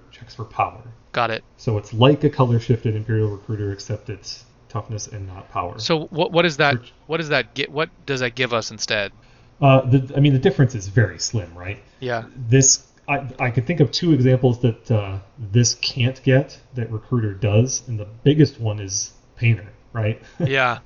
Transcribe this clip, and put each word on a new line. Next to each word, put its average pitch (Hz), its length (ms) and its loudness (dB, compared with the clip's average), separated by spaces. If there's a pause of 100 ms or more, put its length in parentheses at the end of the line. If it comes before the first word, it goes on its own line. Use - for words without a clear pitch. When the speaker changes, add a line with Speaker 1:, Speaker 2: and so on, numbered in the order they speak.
(120)
Speaker 1:
checks - 240 -20
for 110 100 -12
power. - 360 -4 (320)
Speaker 2:
Got 117 180 0
it. 110 120 -6 (140)
Speaker 1:
So 113 200 -4
it's - 160 -10
like 135 300 4
a 151 60 2
color 120 300 2
shifted 117 360 -2
Imperial 110 340 -2
Recruiter, 101 420 -6
except - 380 -10
it's - 360 -14 (240)
toughness - 380 -10
and 98 200 -14
not 92 240 -18
power. 90 280 -8
Speaker 2:
So 156 260 -2
what, 160 260 -4
what 170 140 2
is 151 120 -2
that, 143 220 2
Speaker 1:
Which - 140 -18 (140)
Speaker 2:
what 156 100 -2
does 160 120 -6
that 135 260 0
get, - 160 -4
what 156 180 -4 (160)
does 135 140 -4
that 120 160 -4
give 127 180 -2
us 113 180 -2
instead? 107 400 -4 (500)
Speaker 1:
Uh, 135 200 6
the, 127 340 0
I 139 40 2
mean, 143 140 6
the 131 60 2
difference 147 360 2
is 98 120 -10
very 101 320 0
slim, 87 360 -6
right? 90 220 -12 (220)
Speaker 2:
Yeah. 120 240 -6 (120)
Speaker 1:
This, 131 520 4 (200)
I, 143 200 -2 (120)
I 127 120 -2
could 117 160 -2
think 170 120 0
of 135 120 4
two 175 220 0
examples 127 480 4
that, - 280 -2
uh, 101 300 -2 (320)
this 120 240 4
can't 123 480 -4
get 131 340 2 (160)
that 120 160 -6
Recruiter 110 460 -4
does, 113 520 2
and 113 120 -6
the 104 80 -10 (160)
biggest 147 360 4
one 104 200 -4
is 98 320 -8 (240)
Painter, 117 320 0 (260)
right? 110 260 -4 (120)
<laughs> - 80 -14
Speaker 2:
Yeah. 131 460 0